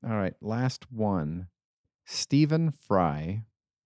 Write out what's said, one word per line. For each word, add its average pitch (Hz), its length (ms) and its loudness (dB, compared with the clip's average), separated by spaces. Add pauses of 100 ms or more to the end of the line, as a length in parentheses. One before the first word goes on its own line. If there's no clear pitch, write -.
All 110 140 -2
right. 95 240 0
Last 120 500 -4
one. 90 560 -2 (600)
Stephen 156 640 2
Fry 90 720 0 (420)